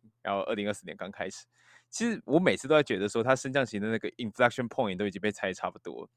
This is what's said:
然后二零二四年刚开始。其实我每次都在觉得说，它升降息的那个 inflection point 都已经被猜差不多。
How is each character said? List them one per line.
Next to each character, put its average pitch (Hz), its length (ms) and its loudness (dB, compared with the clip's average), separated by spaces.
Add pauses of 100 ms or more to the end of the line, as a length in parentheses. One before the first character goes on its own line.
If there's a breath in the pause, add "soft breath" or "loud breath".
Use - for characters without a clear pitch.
(200)
然 98 140 0
后 98 80 2
二 - 120 -2
零 101 140 -2
二 107 60 0
四 - 100 -16
年 80 100 -10
刚 92 160 -10
开 95 200 -8
始。 - 160 -16 (420 soft breath)
其 - 160 -4
实 233 220 -2
我 139 120 4
每 160 160 4
次 - 140 -6
都 151 60 6
在 151 80 8
觉 107 160 0
得 101 100 2
说， 113 140 0
它 127 120 4
升 131 160 -4
降 131 140 2
息 107 140 -4
的 104 100 -2
那 113 100 0
个 104 80 -6 (120)
inflection 123 500 2
point 101 300 -2
都 104 80 2
已 101 40 0
经 95 80 -8
被 101 140 0
猜 98 180 -4
差 92 200 -4
不 - 80 -16
多。 67 280 -10 (100)